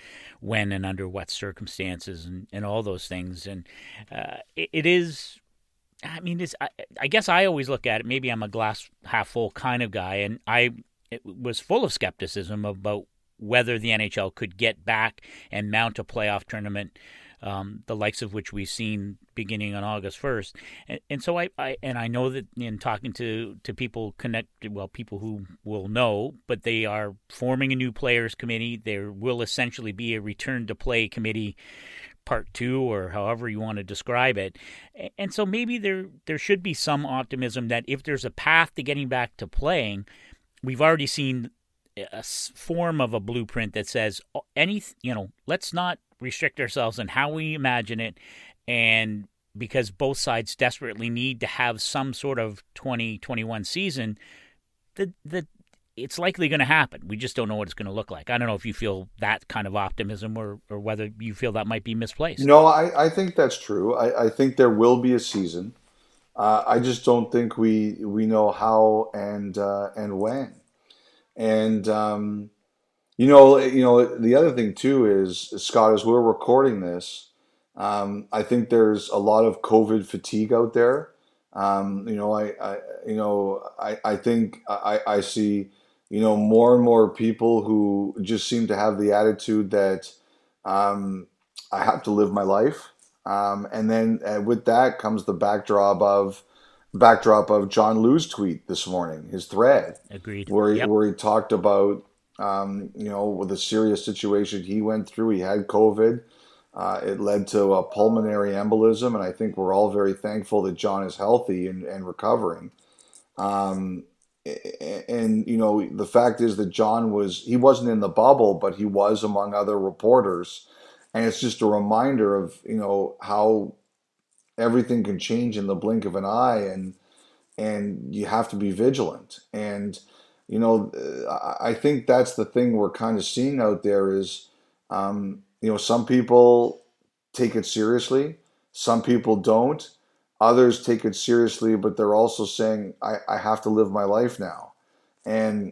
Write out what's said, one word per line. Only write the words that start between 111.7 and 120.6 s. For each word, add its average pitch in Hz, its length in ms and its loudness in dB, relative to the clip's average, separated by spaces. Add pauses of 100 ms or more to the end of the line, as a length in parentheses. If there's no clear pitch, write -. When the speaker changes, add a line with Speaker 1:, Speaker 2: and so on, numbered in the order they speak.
Speaker 2:
and 92 220 -10
recovering. 90 680 -2 (640)
Um, 95 640 -4 (420)
a-, - 380 -12
a-, 90 260 -10
and, 110 380 0
you 117 100 0
know, 107 300 2
the 101 180 -6
fact 120 360 4
is 107 160 2
that 95 140 -2
John 110 400 2
was, 101 320 -2
he 117 120 -2
wasn't 120 360 6
in 110 80 2
the 98 100 0
bubble, 113 460 6
but 92 200 -2
he 104 100 -4
was 101 380 2
among 101 300 -2
other 101 260 0
reporters. 98 880 2 (460)